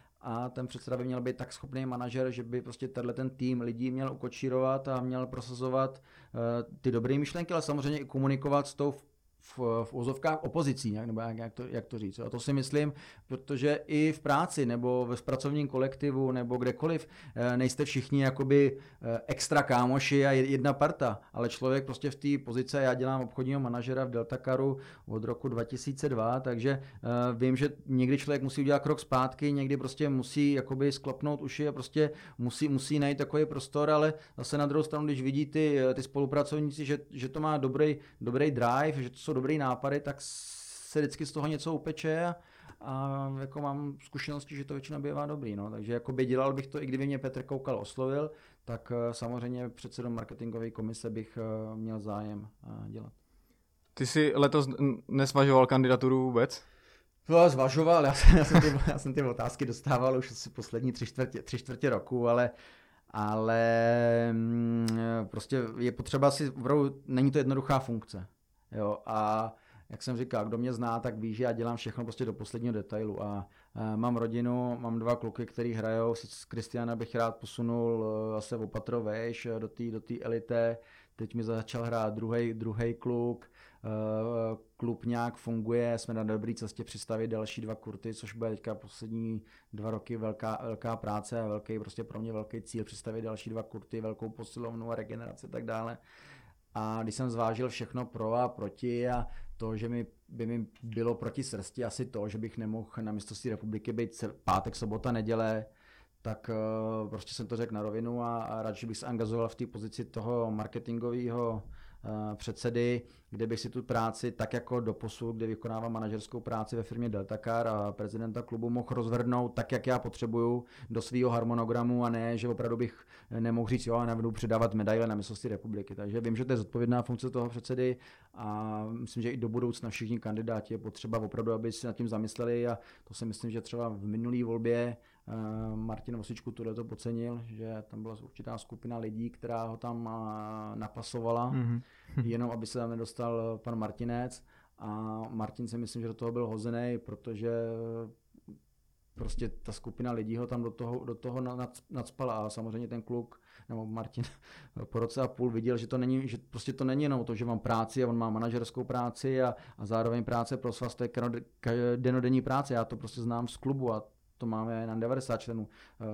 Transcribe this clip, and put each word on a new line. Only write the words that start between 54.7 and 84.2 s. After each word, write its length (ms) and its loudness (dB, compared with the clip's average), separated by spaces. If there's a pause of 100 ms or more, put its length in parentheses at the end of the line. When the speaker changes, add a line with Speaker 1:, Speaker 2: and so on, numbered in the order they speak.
Speaker 2:
nesvažoval 600 8
kandidaturu 560 6
vůbec? 400 4 (640)
Speaker 1:
No, 200 12
zvažoval, 560 6
já 80 6
jsem, 240 12
já 80 8
jsem 160 10
ty, 60 8
<laughs> 200 4
já 120 4
jsem 140 -2
ty 100 2
otázky 420 0
dostával 520 2
už 140 -2
asi 180 -10
poslední 420 -2
tři 140 -4
čtvrtě, 360 -4
tři 160 -4
čtvrtě 320 -2
roku, 400 2
ale, 200 6 (600)
ale, 1200 4
mm, 540 2 (360)
prostě 380 -2 (160)
je 140 2
potřeba 400 2
si 180 0
opravdu, 580 0
není 240 4
to 60 2
jednoduchá 420 4
funkce, 480 -6 (440)
jo, 340 -2
a 480 0 (360)
jak 140 -12
jsem 140 -2
říkal, 280 0
kdo 120 -2
mě 160 0
zná, 260 0
tak 180 -4
ví, 160 -4
že 100 -2
já 80 2
dělám 260 -2
všechno 260 -6
prostě 220 -4
do 80 -2
posledního 400 -4
detailu 500 -4
a, 240 -4 (280)
eh, 220 -2
mám 200 2
rodinu, 640 0
mám 200 -2
dva 160 2
kluky, 300 -4
který 280 -2
hrajou, 420 2
s-, 140 -10
s 160 -16
Kristiana 500 -4
bych 200 -6
rád 200 2
posunul, 720 0
eh, 300 -2
zase 220 -4
o 100 -4
patro 360 -4
vejš, 420 -4
eh, 140 -2
do 80 -4
té, 240 -6
do 80 -4
té 200 -6
elité, 580 0 (380)
teď 200 -6
mi 80 0
začal 400 -2
hrát 300 2
druhej, 400 0
druhej 400 -2
kluk, 580 -2 (320)
eh, 40 -8 (920)